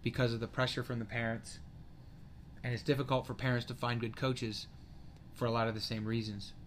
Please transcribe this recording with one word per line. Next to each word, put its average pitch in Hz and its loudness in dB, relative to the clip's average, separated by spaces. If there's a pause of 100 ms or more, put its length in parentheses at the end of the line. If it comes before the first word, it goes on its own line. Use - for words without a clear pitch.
because 120 4
of 113 0
the 113 -2
pressure 127 0
from 120 -2
the 110 -2
parents, 113 -2 (1040)
and 123 0
it's 113 -2
difficult 131 4
for 120 -4
parents 123 2
to - -6
find 120 0
good 113 -2
coaches 123 0 (680)
for - 0
a 117 4
lot 113 6
of 110 2
the 110 0
same 107 0
reasons. 107 0 (160)